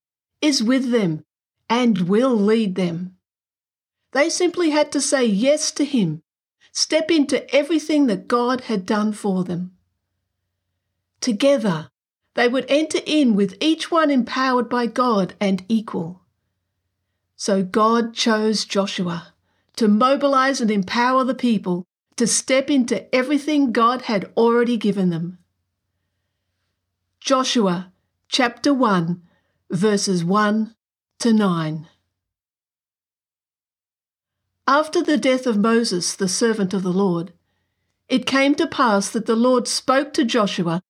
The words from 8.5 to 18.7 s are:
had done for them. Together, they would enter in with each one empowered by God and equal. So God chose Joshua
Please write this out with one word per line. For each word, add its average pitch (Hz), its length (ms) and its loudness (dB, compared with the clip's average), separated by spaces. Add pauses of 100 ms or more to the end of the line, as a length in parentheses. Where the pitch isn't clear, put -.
had 196 240 -6
done 214 260 0
for 190 320 -2
them. 180 300 -6 (1500)
Together, 214 680 0 (460)
they 240 120 2
would 254 220 0
enter 311 360 0
in 277 300 2
with 196 240 0
each 320 320 -2
one 320 180 2
empowered 254 600 0
by 240 160 -2
God 226 560 0
and 190 260 -2
equal. 185 520 -4 (1160)
So 196 280 -2
God 226 500 0
chose 220 520 0
Joshua 185 680 -4 (420)